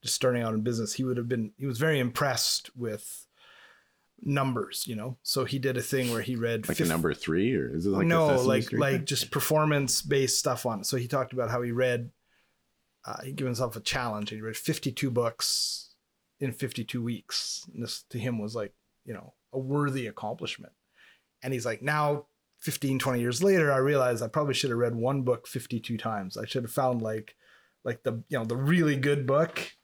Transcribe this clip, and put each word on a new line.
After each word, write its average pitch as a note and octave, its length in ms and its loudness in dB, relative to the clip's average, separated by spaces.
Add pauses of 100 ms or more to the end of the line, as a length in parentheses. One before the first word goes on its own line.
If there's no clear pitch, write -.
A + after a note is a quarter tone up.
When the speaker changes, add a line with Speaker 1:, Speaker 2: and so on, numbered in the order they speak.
Speaker 1:
just - 120 -2
starting B2 280 2
out A2 100 0
in A2 80 0
business, A2+ 320 0
he C3+ 100 -2
would B2+ 140 0
have A#2+ 100 -4
been, A2+ 300 -2
he C3 80 -6
was B2 140 -2
very D3+ 200 4
impressed B2+ 760 0
with A2+ 500 -8 (960)
numbers, C3+ 640 -2
you A#2 80 -6
know? A#2+ 280 -8
So C#3+ 220 0
he C#3 120 -4
did C3 200 0
a A#2 40 -2
thing B2+ 300 0
where A2+ 100 0
he B2 140 -4
read A#2 320 -2
Speaker 2:
Like - 100 -2
Speaker 1:
fif- G2 80 2
Speaker 2:
a E2+ 40 2
number D#2+ 240 2
three, G2 420 2
or C2 200 0
is E2 100 -2
it G2+ 40 2
like F#2+ 140 4
a - 40 6
Speaker 1:
No, E3 220 6
Speaker 2:
Sesame C3 180 4
Speaker 1:
like, C3 160 4
Speaker 2:
Street - 160 -2
Speaker 1:
like, C#3 180 4
Speaker 2:
thing? C#3+ 80 -2
Speaker 1:
just - 260 -2
performance-based C#3+ 1040 2
stuff B2+ 280 0
on A2 160 -2
it. - 40 -8
So C3+ 120 0
he A#2+ 100 -2
talked C3+ 260 -2
about B2 160 0
how A#2+ 140 0
he A#2+ 80 -2
read, A#2+ 400 2 (920)
uh, - 180 -8
he C3 80 -10
gave C#3 160 -4
himself A#2+ 280 -2
a A2+ 40 -8
challenge, G#2+ 520 -2
and A2 60 -10
he G#2+ 60 -10
read A2 140 -6
fifty-two C#3+ 520 -2
books - 880 -2 (440)
in C3+ 120 -2
fifty-two A#2+ 500 -4
weeks. - 720 -6
And - 80 -8
this - 280 -6
to B2 100 -6
him A#2+ 180 -2
was, G#2+ 180 -4
like, G#2 180 -6 (320)
you B2 100 -10
know, - 180 -16 (180)
a C3+ 60 -4
worthy C3+ 480 0
accomplishment. - 680 -8 (680)
And C3 100 -6
he's B2 140 -4
like, A2+ 160 -4
"Now, D3 460 0 (320)
fifteen, C3+ 400 -2
twenty B2+ 220 2
years A#2+ 200 0
later, F3+ 320 6
I C3+ 40 4
realize C3 440 4
I A#2 60 -2
probably D3 260 0
should C#3 160 0
have A#2 80 0
read A#2 160 2
one B2+ 300 0
book A#2+ 240 2
fifty-two A#2 500 -4
times. G#2 400 -4
I A2 80 -6
should - 160 -2
have A#2 100 -6
found, B2+ 300 2
like, A2 340 -6 (480)
like, A#2 200 -4
the, A#2 260 -2
you D3 80 -2
know, A2+ 80 -2
the A#2 100 -2
really D3+ 420 4
good C#3+ 280 2
book D3 460 2 (120)